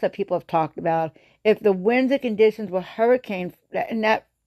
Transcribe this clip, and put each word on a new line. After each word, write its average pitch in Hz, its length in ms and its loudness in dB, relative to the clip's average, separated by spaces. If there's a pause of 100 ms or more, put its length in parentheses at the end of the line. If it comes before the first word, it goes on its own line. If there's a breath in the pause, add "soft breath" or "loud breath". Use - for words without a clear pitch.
that 190 100 -2
people 190 240 -4
have 165 100 -6
talked 160 300 -2
about. 165 400 -4 (260 soft breath)
If 214 180 2
the 208 120 2
winds 233 400 0
and 277 80 0
conditions 214 500 0
were 180 120 -4
hurricane, 226 720 -2 (180)
and 214 320 -4
that, 220 220 0 (200)